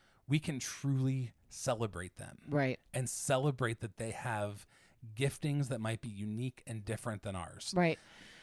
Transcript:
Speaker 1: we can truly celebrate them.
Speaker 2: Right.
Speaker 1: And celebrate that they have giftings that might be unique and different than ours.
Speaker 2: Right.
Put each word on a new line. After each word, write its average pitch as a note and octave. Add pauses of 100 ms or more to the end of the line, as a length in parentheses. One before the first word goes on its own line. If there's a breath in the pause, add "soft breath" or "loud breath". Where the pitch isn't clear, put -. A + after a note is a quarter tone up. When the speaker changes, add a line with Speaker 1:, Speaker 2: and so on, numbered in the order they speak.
(280 soft breath)
Speaker 1:
we C#3+
can C#3
truly C3 (160)
celebrate G#2
them. - (100)
Speaker 2:
Right. C#3 (120)
Speaker 1:
And B2+
celebrate C3
that G#2+
they A2+
have G#2 (480 soft breath)
giftings C#3
that A#2+
might A2
be A#2
unique G#2+
and A2
different G#2+
than G2+
ours. F2+
Speaker 2:
Right. F3 (440 loud breath)